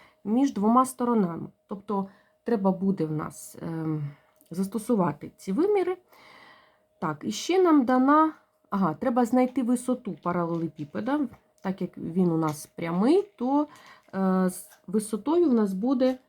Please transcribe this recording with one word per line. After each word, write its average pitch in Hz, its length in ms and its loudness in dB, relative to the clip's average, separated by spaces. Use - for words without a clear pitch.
між 254 280 2
двома 226 320 4
сторонами. 220 640 -2
Тобто 196 400 -6
треба 196 260 0
буде 180 340 -2
в 156 80 -4
нас, - 500 -8
ем, 160 480 -4
застосувати 190 880 -2
ці - 160 -8
виміри. 370 440 0
Так, 151 260 -4
і 214 80 -4
ще 359 300 0
нам 302 220 6
дана, 277 480 4
ага, 185 240 0
треба 247 300 0
знайти 254 380 2
висоту 240 600 -2
паралелепіпеда. 175 1000 -4
Так 190 200 -6
як 180 160 -8
він 175 320 0
у 160 60 2
нас 156 300 -4
прямий, 190 560 0
то, 285 300 0
е, 185 360 2
з - 160 -12
висотою 226 640 0
в 247 40 4
нас 214 180 2
буде 254 460 0